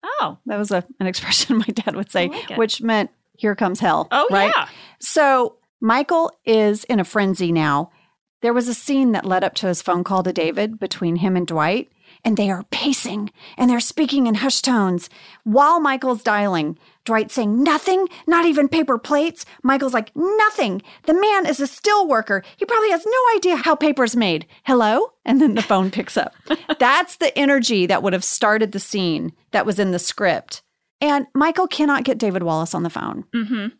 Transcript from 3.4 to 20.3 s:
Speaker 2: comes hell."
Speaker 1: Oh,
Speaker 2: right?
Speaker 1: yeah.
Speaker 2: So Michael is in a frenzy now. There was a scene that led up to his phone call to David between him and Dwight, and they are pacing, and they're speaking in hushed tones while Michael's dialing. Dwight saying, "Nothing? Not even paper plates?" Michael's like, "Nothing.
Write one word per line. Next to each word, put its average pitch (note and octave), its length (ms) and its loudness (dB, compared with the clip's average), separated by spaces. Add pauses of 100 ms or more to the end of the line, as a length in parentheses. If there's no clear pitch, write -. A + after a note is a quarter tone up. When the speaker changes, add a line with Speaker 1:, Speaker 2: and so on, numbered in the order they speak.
Speaker 2:
comes - 240 -2
hell." D#3+ 320 0
Speaker 1:
Oh, C#4+ 180 2
Speaker 2:
right? G3 260 2
Speaker 1:
yeah. - 120 -2 (320)
Speaker 2:
So C4+ 560 2 (240)
Michael D#4 520 0 (140)
is G#3+ 380 2
in A3+ 160 0
a F3+ 60 0
frenzy F#3+ 480 0
now. D3+ 380 0 (500)
There A#3 120 0
was B3 140 0
a A#3+ 60 -4
scene C4+ 400 2
that G3 120 -2
led F#3 180 0
up F#3+ 120 -2
to G3+ 120 -4
his F3+ 140 -2
phone F3 220 0
call F#3+ 200 0
to F3+ 100 -2
David G3+ 460 -2
between F3 380 -4
him F#3 200 0
and F3+ 100 0
Dwight, E3 420 -2 (340)
and A3 140 0
they G3+ 120 0
are F#3 220 -4
pacing, A#3+ 600 -4 (260)
and B3 120 2
they're A#3+ 120 2
speaking C#4 460 0
in A3 80 0
hushed B3 300 -2
tones G3 440 0 (340)
while C#4+ 380 4
Michael's C4 420 -2
dialing. F#3+ 540 0 (280)
Dwight G#3+ 260 -2
saying, A3+ 320 0
"Nothing? F4+ 440 2 (200)
Not E4+ 180 2
even D4 240 2
paper D#4 280 0
plates?" D4+ 460 -2 (200)
Michael's C4 300 0
like, A3+ 220 -4
"Nothing. F#4+ 680 0 (220)